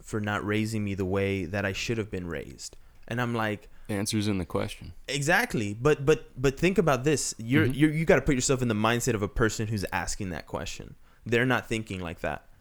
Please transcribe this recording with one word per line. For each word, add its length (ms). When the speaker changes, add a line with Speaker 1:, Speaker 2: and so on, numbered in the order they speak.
Speaker 1:
for 180
not 240
raising 400
me 100
the 100
way 400
that 200
I 80
should 260
have 120
been 160
raised?" 500
And 140
I'm 140
like, 340
Speaker 2:
The 60
answer's 320
in 100
the 60
question. 480
Speaker 1:
Exactly. 680
But, 320
but, 240
but 160
think 220
about 240
this. 360
You're, 280
Speaker 2:
Mm-hmm. 80
Speaker 1:
you're, 160
you 140
gotta 180
put 140
yourself 260
in 60
the 60
mindset 400
of 80
a 60
person 380
who's 260
asking 380
that 160
question. 480
They're 180
not 240
thinking 320
like 200
that 260